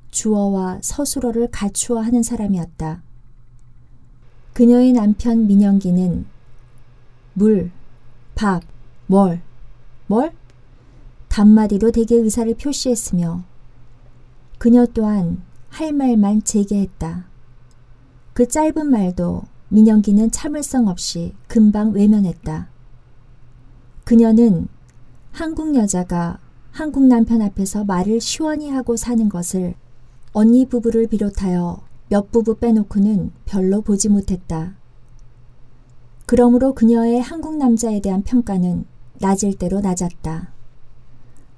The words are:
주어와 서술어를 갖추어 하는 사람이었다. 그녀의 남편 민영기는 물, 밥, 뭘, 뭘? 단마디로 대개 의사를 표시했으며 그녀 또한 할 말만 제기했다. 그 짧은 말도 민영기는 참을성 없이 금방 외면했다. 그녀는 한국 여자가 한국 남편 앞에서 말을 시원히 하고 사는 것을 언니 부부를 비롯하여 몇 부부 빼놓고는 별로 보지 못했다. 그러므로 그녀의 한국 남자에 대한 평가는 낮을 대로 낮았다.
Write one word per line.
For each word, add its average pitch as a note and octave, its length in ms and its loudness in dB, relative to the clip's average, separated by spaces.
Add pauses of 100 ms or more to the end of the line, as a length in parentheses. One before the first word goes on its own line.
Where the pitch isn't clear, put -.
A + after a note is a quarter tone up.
주어와 G3 720 -2
서술어를 A#3+ 680 -4
갖추어 G#3 480 -4
하는 A#3 240 0
사람이었다. F3+ 800 -6 (1500)
그녀의 B3 400 6
남편 A3+ 520 2
민영기는 F#3+ 800 2 (1120)
물, F#3+ 360 0 (640)
밥, F#3+ 300 -2 (480)
뭘, F#3 300 2 (640)
뭘? C4 260 0 (1000)
단마디로 G#3+ 600 4
대개 A3+ 240 0
의사를 A3+ 400 0
표시했으며 F3+ 880 -4 (1160)
그녀 A#3+ 260 4
또한 G3+ 560 -4 (260)
할 D#4 260 -8
말만 G#3+ 500 2
제기했다. F#3+ 840 -2 (1080)
그 A#3+ 140 2
짧은 D#4 440 -2
말도 F3+ 500 -2 (280)
민영기는 G#3+ 600 4
참을성 C#4 580 -4
없이 F3 460 -6 (140)
금방 G#3+ 460 2
외면했다. G3 760 0 (1300)
그녀는 A3+ 640 4 (640)
한국 D#4 420 -6
여자가 F3+ 640 -2 (320)
한국 C#4 360 -2
남편 A#3 360 4
앞에서 G3+ 440 -4
말을 G3+ 360 -2
시원히 D4+ 480 -6
하고 B3+ 260 -4
사는 A3+ 320 -2
것을 F3+ 460 -4 (600)
언니 A#3 340 4
부부를 A3+ 400 0
비롯하여 F#3+ 720 -2 (280)
몇 G3+ 220 0
부부 A3 280 0
빼놓고는 G#3 720 0 (140)
별로 G3 360 -2
보지 G#3 280 -2
못했다. F3+ 680 -2 (1500)
그러므로 B3 480 4
그녀의 A#3 480 2
한국 D#4 340 -8
남자에 A3+ 440 0
대한 G3 200 -2
평가는 F#3 640 -2 (360)
낮을 G3 340 0
대로 F#3+ 260 -4
낮았다. F3+ 720 -6 (1040)